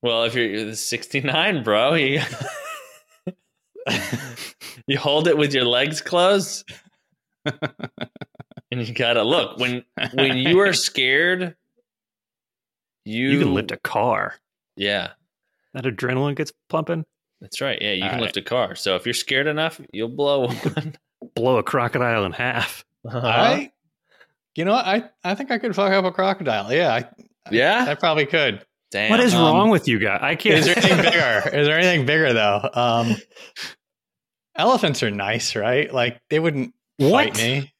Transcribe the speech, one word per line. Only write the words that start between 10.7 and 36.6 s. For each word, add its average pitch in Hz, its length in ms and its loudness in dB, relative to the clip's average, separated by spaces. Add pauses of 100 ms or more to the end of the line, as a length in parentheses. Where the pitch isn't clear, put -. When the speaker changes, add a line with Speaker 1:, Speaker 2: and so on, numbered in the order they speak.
Speaker 1:
scared. 165 840 0 (1500)
You 117 240 -2
Speaker 3:
You - 100 4
can 92 140 2
lift 104 180 -2
a - 60 -8
car. 107 580 -2 (400)
Speaker 1:
Yeah, 98 340 -2 (640)
Speaker 3:
That 131 120 -10
adrenaline 127 500 -2
gets 151 180 -8 (160)
pumping. 165 360 -4 (360)
Speaker 1:
that's - 180 -14
right. 139 220 -4
Yeah, 104 120 -2
you 92 100 -2
Speaker 2:
All 92 60 -4
Speaker 1:
can 92 100 -4
Speaker 2:
right. - 60 -2
Speaker 1:
lift - 120 -6
a 95 40 -6
car. 107 340 -2
So 95 200 -2
if 90 100 -4
you're 117 80 -4
scared 135 340 -2
enough, 156 340 -4 (100)
you'll 113 180 -6
blow 139 380 0
<laughs> - 0 -
one. 147 480 -6 (400)
Speaker 3:
Blow 123 220 2
a 104 60 0
crocodile 120 640 0
in 87 60 -4
half. 120 540 -6 (200)
Speaker 1:
Uh-huh. 117 220 -8
Speaker 2:
I, 233 440 2 (840)
you 156 100 -4
know 196 80 2
what? 247 120 2
I, 214 240 -2 (140)
I 185 120 -2
think 269 160 -8
I 233 60 -2
could 208 180 -4
fuck 196 160 2
up 190 140 2
a 180 60 0
crocodile. 151 600 -2
Yeah, 151 220 2
I, 120 160 -2 (420)
Speaker 1:
Yeah? 175 360 4
Speaker 2:
I 151 80 -2
probably 156 300 2
could. 143 400 0 (260)
Speaker 1:
Damn. 101 200 0
Speaker 3:
What 226 80 4
is 247 140 4
Speaker 2:
Um, 170 80 4
Speaker 3:
wrong 170 280 6
with 175 180 2
you 117 120 2
guys? 101 220 0
I 143 140 0
can't. 196 240 2
Speaker 2:
Is 156 60 2
there - 120 4
anything 180 200 4
Speaker 3:
<laughs> 151 60 2
Speaker 2:
bigger? 143 540 2
Is 147 100 4
there 156 100 2
anything 175 280 2
bigger 147 280 2
though? 104 400 2
Um, 117 420 2 (1400)
elephants 190 480 2
are 110 80 0
nice, 101 440 -4
right? 123 380 0
Like 120 360 -2
they 151 100 2
wouldn't 143 340 -2 (240)